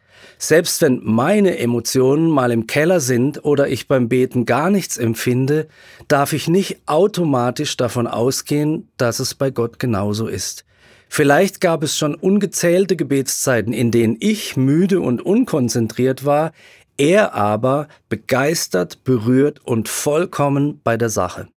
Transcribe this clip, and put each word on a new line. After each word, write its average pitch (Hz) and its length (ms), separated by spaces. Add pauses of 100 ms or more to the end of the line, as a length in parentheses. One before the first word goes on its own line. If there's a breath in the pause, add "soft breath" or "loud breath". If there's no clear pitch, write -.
(360 soft breath)
Selbst - 460
wenn 135 200
meine 165 560
Emotionen 131 720
mal 131 220
im 113 160
Keller 160 340
sind 127 420
oder 139 260
ich 131 200
beim 123 220
Beten 127 340
gar 123 240
nichts 196 300
empfinde, 131 680 (420 loud breath)
darf 143 260
ich 135 120
nicht 185 380
automatisch 151 920
davon 120 280
ausgehen, 147 920
dass 117 200
es - 160
bei 135 160
Gott 117 280
genauso 107 480
ist. - 400 (420 soft breath)
Vielleicht 151 540
gab 165 200
es 151 140
schon 151 180
ungezählte 185 840
Gebetszeiten, 131 760
in 117 180
denen 113 300
ich - 380
müde 165 420
und 123 240
unkonzentriert 131 1000
war, 151 260 (460 soft breath)
er 180 340
aber 120 560 (220 soft breath)
begeistert, 151 920
berührt 127 600
und 113 240
vollkommen 143 960
bei 113 140
der 117 100
Sache. 95 400 (100)